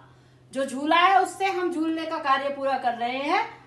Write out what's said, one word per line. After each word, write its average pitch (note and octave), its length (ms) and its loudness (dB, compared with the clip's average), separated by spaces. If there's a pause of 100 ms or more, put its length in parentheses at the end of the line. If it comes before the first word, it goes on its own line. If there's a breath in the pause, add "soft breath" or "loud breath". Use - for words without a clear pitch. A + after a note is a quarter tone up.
(520 soft breath)
जो C4+ 140 -4
झूला D4+ 300 0
है F#4 260 6
उससे - 240 -2
हम F4+ 260 -2
झूलने D#4+ 340 -4
का D#4+ 120 -4
कार्य C#4 300 0
पूरा C4+ 300 -2
कर A#3+ 160 -2
रहे A#3+ 240 -4
हैं। F4 380 -2 (100)